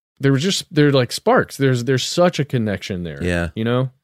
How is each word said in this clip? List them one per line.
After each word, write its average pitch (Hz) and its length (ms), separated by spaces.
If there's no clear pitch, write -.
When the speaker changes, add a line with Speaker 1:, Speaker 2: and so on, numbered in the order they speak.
Speaker 1:
there 139 120
was 135 100
just, - 300
they're 147 200
like 127 200
sparks. - 440
There's, 131 280
there's 127 200
such - 340
a 151 60
connection 104 600
there. 76 180
Speaker 2:
Yeah. 85 320
Speaker 1:
You 110 100
know, 123 260